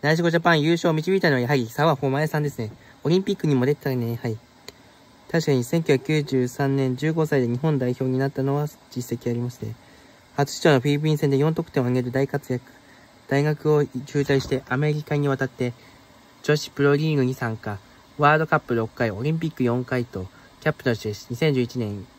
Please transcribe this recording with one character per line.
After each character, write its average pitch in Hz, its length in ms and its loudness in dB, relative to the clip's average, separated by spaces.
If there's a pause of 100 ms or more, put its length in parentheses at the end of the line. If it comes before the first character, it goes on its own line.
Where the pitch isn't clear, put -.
な 147 100 0
で 160 60 4
し 170 60 0
こ 170 80 4
ジ 165 60 0
ャ 165 40 4
パ 170 120 4
ン 156 100 4
優 160 120 4
勝 170 160 2
を - 20 2
導 156 240 0
い 190 40 2
た 175 100 4
の 139 40 4
は 127 60 2
や 120 80 0
は 143 80 2
り 120 100 0
澤 147 300 2
穂 135 200 0
希 151 120 0
さ 156 100 -2
ん 147 60 0
で 143 60 -2
す - 100 -12
ね。 110 100 -6 (320)
オ 147 60 -2
リ 175 100 4
ン 190 60 0
ピ 202 80 -2
ッ 196 40 0
ク - 120 -2
に 143 80 4
も 127 100 2
出 147 80 2
て - 80 -10
た 139 80 -2
ね。 120 320 -4
は 120 60 -4
い。 110 100 -6 (920)
確 160 140 0
か 151 40 0
に、 127 140 2
千 165 180 0
九 147 120 2
百 127 100 0
九 156 180 0
十 131 240 0
三 139 300 -2
年、 131 180 0
十 151 180 -2
五 160 140 0
歳 147 140 2
で 123 80 0
日 120 120 -2
本 151 200 2
代 127 80 0
表 123 160 -2
に 131 140 0
な 135 100 0
っ - 20 -2
た 135 140 -4
の 135 100 0
は 147 140 -2 (240)
実 123 280 -6
績 - 80 -6
あ 120 60 -2
り 120 60 -4
ま 120 100 -4
す - 120 -16
ね。 107 120 -10 (600)
初 - 160 -2
出 - 160 0
場 151 60 6
の 127 60 4
フ 127 60 -4
ィ 147 60 2
リ 143 80 0
ピ 156 100 0
ン 151 80 0
戦 147 100 0
で 139 100 2
四 156 160 2
得 165 180 -4
点 135 100 0
を 120 40 0
挙 123 60 0
げ 127 100 0
る 123 100 -6
大 135 160 0
活 - 240 -6
躍。 120 100 -4 (640)
大 139 160 2
学 151 320 0
を 147 100 4
中 143 360 -6
退 139 180 2
し 131 80 -4
て 131 220 -4
ア 131 80 -2
メ 151 160 0
リ 151 100 -4
カ 151 140 -4
に 143 100 0
渡 135 200 0
っ - 20 -6
て、 123 240 -4 (720)
女 151 100 4
子 - 160 -4
プ 143 140 -2
ロ 143 100 6
リ 156 200 0
ー - 20 2
グ 135 80 2
に 131 100 0
参 113 220 -4
加。 104 220 -8 (380)
ワ 147 140 6
ー - 40 6
ル 156 40 2
ド 156 80 0
カ 156 120 2
ッ - 20 2
プ - 160 -2
六 113 160 0
回、 117 180 -2
オ 98 140 -8
リ 151 80 0
ン 160 80 -2
ピ 165 80 -2
ッ 156 40 -6
ク 127 120 -2
四 123 200 0
回 123 200 -4
と、 92 240 -10 (360)
キ 156 60 2
ャ - 20 -2
プ - 100 -8
テ 127 100 0
ン - 20 2
と 107 40 -6
し - 40 -14
て 104 260 -8
二 120 80 -8
千 156 160 2
十 131 80 0
一 120 180 -4
年 101 280 -6 (120)